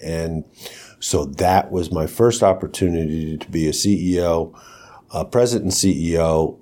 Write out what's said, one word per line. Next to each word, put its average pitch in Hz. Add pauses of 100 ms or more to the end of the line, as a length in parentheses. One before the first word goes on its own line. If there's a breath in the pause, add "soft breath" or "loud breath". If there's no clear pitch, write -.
and 82 (540 loud breath)
so -
that 90
was 87
my 80
first 117
opportunity 80
to -
be 80
a 76
C 90
E 87
O, 82 (580 loud breath)
a -
president 120
and 90
C 82
E 82
O 80